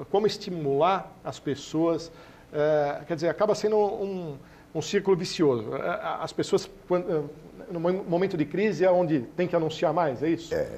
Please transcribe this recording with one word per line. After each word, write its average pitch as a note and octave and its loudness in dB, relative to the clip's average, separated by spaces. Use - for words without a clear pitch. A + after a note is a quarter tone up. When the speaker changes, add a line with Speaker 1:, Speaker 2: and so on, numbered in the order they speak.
Speaker 1:
Como G#3 4
estimular E3 0
as C#3+ -8
pessoas? D#3 -2
É, D3+ 2
quer E3+ -2
dizer, D#3+ 0
acaba G3+ 2
sendo G#3+ 0
um, G3 -2
um D#3+ -4
círculo G3 2
vicioso. C3+ 2
É, E3+ -4
as D#3+ -6
pessoas, - 0
quando, F3+ 0
é, - -6
no E3+ -6
mo-, F#3 0
momento F#3 0
de D3+ 0
crise, F3+ 0
é F#3 8
onde D#3+ 4
tem F3+ 0
que F3 0
anunciar D#3+ 0
mais, D3 0
é D#3 2
isso? E3 -2
Speaker 2:
É, - -2